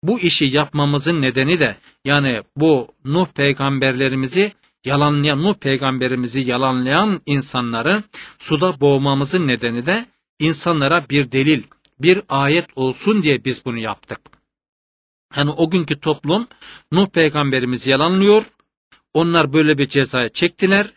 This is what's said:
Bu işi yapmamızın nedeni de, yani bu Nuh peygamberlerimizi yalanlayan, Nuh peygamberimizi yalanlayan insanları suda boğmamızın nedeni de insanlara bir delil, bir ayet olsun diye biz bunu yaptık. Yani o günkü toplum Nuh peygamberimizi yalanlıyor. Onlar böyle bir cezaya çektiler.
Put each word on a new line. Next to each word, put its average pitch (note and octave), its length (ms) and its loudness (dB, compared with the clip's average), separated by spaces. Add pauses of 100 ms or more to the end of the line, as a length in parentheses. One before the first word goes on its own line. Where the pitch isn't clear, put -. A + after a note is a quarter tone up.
Bu G#3 160 0
işi E3 260 0
yapmamızın C#3+ 760 0
nedeni C3+ 380 0
de, A2+ 180 -2 (280)
yani C3+ 360 0 (160)
bu C#3+ 300 2 (180)
Nuh D#3 220 0
peygamberlerimizi C3+ 1300 0 (320)
yalanlayan, D3 580 0
Nuh G3 120 2
peygamberimizi C3 880 -2
yalanlayan C3 840 0
insanları C3+ 800 -2 (340)
suda D#3+ 440 -2
boğmamızın C#3+ 680 2
nedeni A#2+ 380 -2
de G#3+ 200 -2 (340)
insanlara D3+ 720 0
bir C#3 220 0
delil, C3+ 320 2 (360)
bir F#3 300 2
ayet C#3+ 360 0 (100)
olsun D3 480 0
diye C3+ 220 0
biz B2+ 200 -6
bunu A#2 120 -6
yaptık. A2 420 -10 (1160)
Yani C#3+ 140 0
o D#3+ 180 0
günkü D#3+ 300 -2
toplum D#3+ 480 -2 (440)
Nuh F#3 160 4
peygamberimizi C3+ 840 0
yalanlıyor. F#3+ 540 4 (720)
Onlar D#3+ 400 2
böyle D3+ 240 4
bir C#3 120 0
cezaya B2+ 400 -2
çektiler. G3 680 0